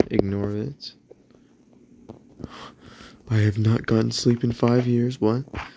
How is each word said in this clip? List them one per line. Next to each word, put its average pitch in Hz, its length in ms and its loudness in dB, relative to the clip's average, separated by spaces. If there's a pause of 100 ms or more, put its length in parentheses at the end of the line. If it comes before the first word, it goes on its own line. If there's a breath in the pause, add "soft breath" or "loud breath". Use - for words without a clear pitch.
(100)
Ignore 101 460 -2
it. 127 380 -10 (2250 loud breath)
I 113 80 2
have 104 220 2
not 113 280 2
gotten 113 240 2
sleep 120 320 2
in 120 80 0
five 123 380 2
years. 123 320 0
What? 113 240 2 (320 loud breath)